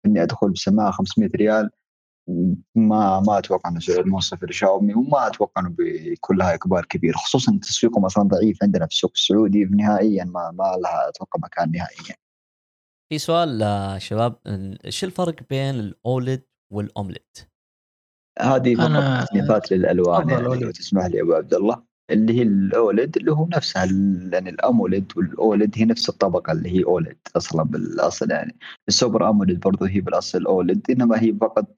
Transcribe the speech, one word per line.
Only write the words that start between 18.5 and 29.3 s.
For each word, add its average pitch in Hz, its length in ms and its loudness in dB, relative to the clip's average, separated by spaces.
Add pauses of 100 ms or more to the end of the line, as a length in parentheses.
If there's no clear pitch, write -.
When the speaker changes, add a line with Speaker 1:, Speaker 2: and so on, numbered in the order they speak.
Speaker 1:
فقط 117 100 2
Speaker 3:
أنا 139 400 0
Speaker 1:
تصنيفات 104 460 0
للألوان، 90 500 2
Speaker 3:
أفضل 78 100 0
Speaker 1:
يعني، 120 120 0
لو 127 100 -2
Speaker 3:
أوليد. 123 180 -4
Speaker 1:
تسمح 92 340 -2
لي 87 120 -2
يا 92 60 0
أبو 85 100 2
عبد 92 200 0
الله. 107 360 -2 (200)
اللي 110 240 2
هي 123 80 2
الأوليد 107 760 2
اللي - 140 0
هو 156 160 0
نفسها 156 360 -2
ال-، 95 500 0
يعني، 92 160 -2
الأموليد 98 680 0
والأوليد 104 640 2
هي 110 80 4
نفس 113 240 0
الطبقة 90 420 -2
اللي 80 180 -2 (100)
هي - 40 2
أوليد 90 340 0 (200)
أصلًا - 260 -2
بالأصل، - 680 -4
يعني. - 280 -6 (280)
السوبر 107 420 2
أموليد 92 300 2